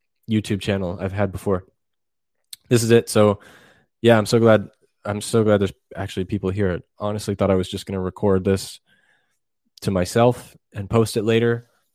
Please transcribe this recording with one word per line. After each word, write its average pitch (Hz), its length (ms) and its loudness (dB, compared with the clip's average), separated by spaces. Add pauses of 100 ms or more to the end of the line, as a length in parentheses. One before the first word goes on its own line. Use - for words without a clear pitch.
(280)
YouTube 107 320 -2
channel 95 400 -4
I've 95 120 -6
had 98 180 -2
before. 95 340 -4 (1040)
This 117 140 2
is 113 80 -2
it. 117 180 4
So, 104 320 2 (600)
yeah, 113 180 6
I'm 104 80 0
so 117 140 2
glad, 110 280 4 (360)
I'm 104 160 -6
so 113 240 -2
glad 104 140 4
there's 98 140 0 (220)
actually 95 300 -8
people 95 260 -4
here. 95 220 -2
I 82 80 -6 (180)
honestly 104 380 -6
thought 98 140 0
I 95 60 2
was 92 120 -2
just - 180 -10
gonna 98 140 -8
record 92 420 -2
this 95 380 -4 (1000)
to - 80 -4
myself 113 640 0 (160)
and 98 180 -12
post 110 260 2
it 110 60 -2
later. 117 460 0 (260)